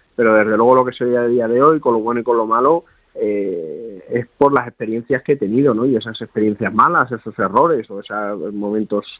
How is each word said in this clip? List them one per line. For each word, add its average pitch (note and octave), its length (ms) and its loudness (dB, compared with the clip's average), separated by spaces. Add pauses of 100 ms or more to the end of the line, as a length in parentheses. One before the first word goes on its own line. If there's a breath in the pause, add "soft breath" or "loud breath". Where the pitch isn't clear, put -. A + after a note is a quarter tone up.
(160 soft breath)
Pero A2+ 180 4
desde G#2+ 240 4
luego B2 180 6
lo B2+ 100 4
que B2 80 -6
soy B2 220 -2
a A#2+ 120 0
día A#2 200 0
de A#2+ 140 2
hoy, D#3 180 4
con B2 140 2
lo A2+ 60 2
bueno A#2 220 -2
y - 20 -10
con A#2+ 140 0
lo A2+ 80 0
malo, C3 400 2 (280 soft breath)
eh, G2 960 -6
es A#2+ 180 -4 (100)
por C#3 160 4
las B2 140 0
experiencias A#2 560 -6
que D3 100 -2
he - 40 2
tenido, A#2 360 0
¿no? A#2 120 -2
Y C3+ 100 2
esas A2 260 -6
experiencias G#2+ 520 -2
malas, C3 380 2
esos A2+ 260 -10
errores A#2 520 0
o G2 100 -12
esos G#2 540 -8
momentos G#2 520 -4 (140)